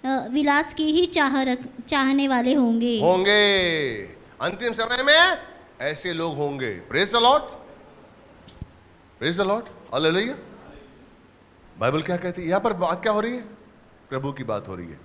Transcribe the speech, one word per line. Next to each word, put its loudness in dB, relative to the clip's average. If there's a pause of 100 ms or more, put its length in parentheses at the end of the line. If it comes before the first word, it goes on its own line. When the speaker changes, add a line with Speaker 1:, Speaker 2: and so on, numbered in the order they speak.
Speaker 1:
अ, -2
विलास 2
की -2
ही 2
चाह 2
रख-, -4
चाहने 2
वाले 2
होंगे। 2
Speaker 2:
होंगे। 4 (440)
अंतिम -4
समय -2
में 6 (440)
ऐसे -4
लोग -4
होंगे। -4 (100)
Praise 2
the 4
Lord। 6 (1800)
Praise -4
the 0
Lord। -4 (240)
हालेलुया। 0 (1400)
Bible 0
क्या -4
कहती -6
है? -6
यहाँ 0
पर 0
बात -2
क्या -2
हो 0
रही -4
है? -10 (680)
प्रभु -6
की -10
बात -6
हो -10
रही -12
है। -18